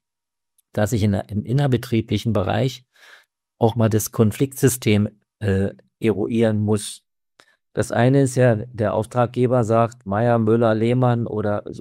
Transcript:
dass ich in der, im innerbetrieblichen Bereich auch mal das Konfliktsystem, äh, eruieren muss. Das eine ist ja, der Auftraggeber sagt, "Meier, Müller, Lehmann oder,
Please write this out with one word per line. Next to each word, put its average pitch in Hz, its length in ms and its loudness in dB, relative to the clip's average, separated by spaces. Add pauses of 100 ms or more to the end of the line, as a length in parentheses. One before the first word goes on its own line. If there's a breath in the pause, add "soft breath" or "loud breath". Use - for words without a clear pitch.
(720)
dass 104 200 -2
ich 107 100 0
in 104 100 2
der, - 160 -4
im 104 160 -6
innerbetrieblichen 117 880 -2
Bereich 104 520 -2 (760 loud breath)
auch 113 160 2
mal 110 140 2
das 107 220 -2
Konfliktsystem, 110 960 0 (300)
äh, 98 320 0 (280)
eruieren 110 640 0
muss. 107 420 -2 (680 soft breath)
Das - 180 -2
eine 131 320 4
ist 127 120 -2
ja, 127 200 4
der 107 400 -4
Auftraggeber 123 680 0
sagt, 113 420 -2
"Meier, 117 320 0
Müller, 113 360 2
Lehmann 120 520 0
oder, 104 380 -4 (160)